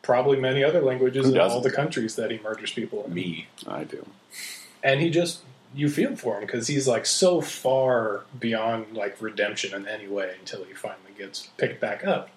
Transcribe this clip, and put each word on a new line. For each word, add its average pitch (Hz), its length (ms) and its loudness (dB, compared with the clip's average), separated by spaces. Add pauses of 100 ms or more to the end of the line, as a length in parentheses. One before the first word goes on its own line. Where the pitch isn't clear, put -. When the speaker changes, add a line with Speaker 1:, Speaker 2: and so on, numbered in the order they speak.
Speaker 1:
Probably 135 360 4
many 131 240 2
other 160 200 4
languages 127 440 2
Speaker 2:
Who 131 60 6
Speaker 1:
in 131 60 6
all - 100 6
Speaker 2:
doesn't? 120 140 0
Speaker 1:
the 131 120 4
countries 135 420 -2
that 113 140 -2
he 113 80 -6
murders 107 340 -6
people 104 340 -6
in. 87 80 -8
Speaker 3:
Me. 87 320 -6 (200)
Speaker 2:
I 76 180 -6
do. - 200 -12 (800)
Speaker 1:
And 135 160 4
he 170 100 4
just, 170 300 0 (340)
you 147 140 2
feel 208 280 2
for 104 220 -2
him, 104 80 -6
'cause 113 220 -4
he's, 135 180 0
like, 113 200 2
so 180 340 4
far 123 840 0 (140)
beyond, 113 560 -2
like, 101 260 -4
redemption 104 540 -4
in 101 140 -8
any 107 180 -10
way 98 320 -4
until 92 260 -12
he 98 100 -18
finally 101 420 -12
gets 98 400 -12
picked - 240 -2
back 110 260 -4
up. - 300 0